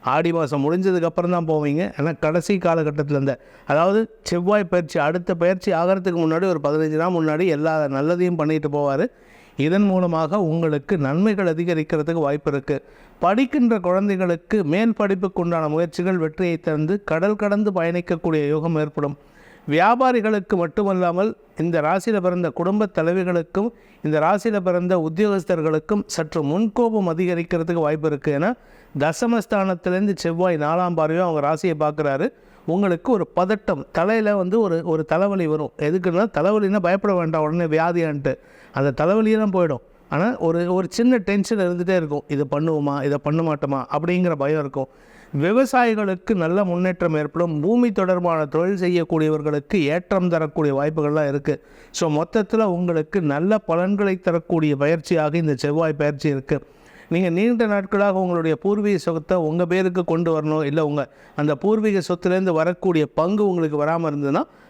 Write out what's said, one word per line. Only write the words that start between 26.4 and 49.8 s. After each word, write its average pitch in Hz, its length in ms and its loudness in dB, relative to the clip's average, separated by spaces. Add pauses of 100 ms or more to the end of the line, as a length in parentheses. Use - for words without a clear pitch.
முன்கோபம் 214 640 0
அதிகரிக்கிறதுக்கு 170 680 -2
வாய்ப்பு 156 340 0
இருக்கு. 143 320 -2
ஏன்னா 202 140 0 (460)
தசமஸ்தானத்திலேருந்து 190 1160 0
செவ்வாய் 170 420 0
நாலாம் 170 380 0
பார்வையும் 160 320 2
அவங்க 156 140 0
ராசியை 156 380 0
பார்க்குறாரு. 147 520 -2 (340)
உங்களுக்கு 180 460 0
ஒரு 190 240 2
பதட்டம், 185 560 -2
தலையில 208 440 0
வந்து 190 260 0
ஒரு, 170 220 0
ஒரு 160 220 -2
தலைவலி 185 420 0
வரும். 151 300 -2
எதுக்குன்னா, 180 560 0
தலைவலின்னா 202 460 2
பயப்பட 190 340 0
வேண்டாம் 160 280 0
உடனே 165 240 0
வியாதியான்ட்டு. 160 720 0 (360)
அந்த 139 320 0
தலைவலியெல்லாம் 214 480 2
போயிடும். 165 260 0 (300)
ஆனா 196 280 0
ஒரு, 170 360 0
ஒரு 185 160 0
சின்ன 247 280 2
டென்ஷன் 202 400 -2
இருந்துகிட்டே 180 380 0
இருக்கும். 147 320 -2
"இது 143 240 -2
பண்ணுவோமா, 147 520 0
இதை 143 200 0
பண்ண 151 180 0
மாட்டோமா?" 143 500 -2
அப்படிங்கிற 175 400 0
பயம் 147 280 -2
இருக்கும். 135 280 -6 (540)
விவசாயிகளுக்கு 220 920 2
நல்ல 175 280 2
முன்னேற்றம் 175 520 0
ஏற்படும். 151 460 -2
பூமி 233 300 2
தொடர்பான 175 540 0
தொழில் 175 600 0
செய்யக்கூடியவர்களுக்கு 156 720 0
ஏற்றம் 180 540 0